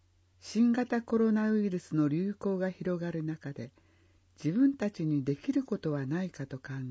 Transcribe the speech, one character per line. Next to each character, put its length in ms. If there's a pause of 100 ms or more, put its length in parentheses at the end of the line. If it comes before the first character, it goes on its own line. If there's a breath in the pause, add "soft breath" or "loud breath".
(420)
新 300
型 320
コ 160
ロ 120
ナ 200
ウ 80
イ 100
ル 80
ス 180
の 120
流 260
行 240
が 140
広 280
が 120
る 100
中 320
で、 180 (720 soft breath)
自 140
分 160
た 160
ち 160
に 180
で 120
き 180
る 100
こ 140
と 140
は 160
な 160
い 80
か 160
と 100
考 160 (180)